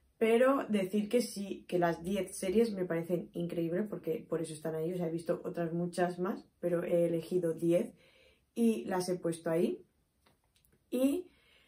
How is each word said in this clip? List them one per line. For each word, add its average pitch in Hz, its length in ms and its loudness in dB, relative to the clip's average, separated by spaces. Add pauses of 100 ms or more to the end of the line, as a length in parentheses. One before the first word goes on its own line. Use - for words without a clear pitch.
(180)
pero 247 500 4
decir 208 400 0
que 247 140 4
sí, - 460 -8
que 180 100 0
las 170 240 2
diez 185 340 -2
series 202 380 2
me 185 100 -2
parecen 170 500 -2
increíbles, 170 540 -2
porque 165 400 -6
por 165 140 -2
eso 156 100 -8
están 160 220 -6
ahí, 160 180 -2
o 175 40 -4
sea, 175 100 -2
he 160 60 -4
visto 165 320 -2
otras 170 280 -4
muchas 175 460 0
más, 180 260 -4 (140)
pero 175 240 0
he 170 240 4
elegido 165 460 0
diez 170 420 2 (580)
y 226 340 2
las 185 220 -2
he 180 60 0
puesto 170 340 -4
ahí. 180 380 0 (1040)
Y, 277 400 0 (380)